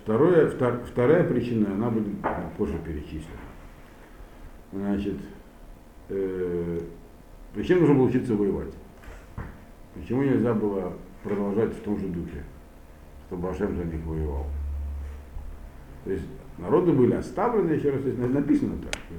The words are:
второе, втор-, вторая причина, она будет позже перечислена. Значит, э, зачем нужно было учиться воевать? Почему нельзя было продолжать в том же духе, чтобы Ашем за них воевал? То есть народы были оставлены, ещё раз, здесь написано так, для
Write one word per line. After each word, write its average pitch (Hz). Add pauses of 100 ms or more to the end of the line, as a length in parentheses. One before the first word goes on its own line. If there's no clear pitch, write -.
второе, 147
втор-, 120
вторая 131
причина, 117
она 113
будет 104 (420)
позже 80
перечислена. 78 (1400)
Значит, 98 (920)
э, 90 (720)
зачем 175
нужно 147
было 131
учиться 117
воевать? 95 (1200)
Почему 127
нельзя 117
было 98 (320)
продолжать 101
в -
том 104
же 98
духе, 82 (840)
чтобы 90
Ашем 92
за 87
них 80
воевал? 76 (1600)
То 95
есть 82 (320)
народы 147
были 123
оставлены, 196
ещё 143
раз, 127
здесь 120
написано 131
так, - (100)
для 82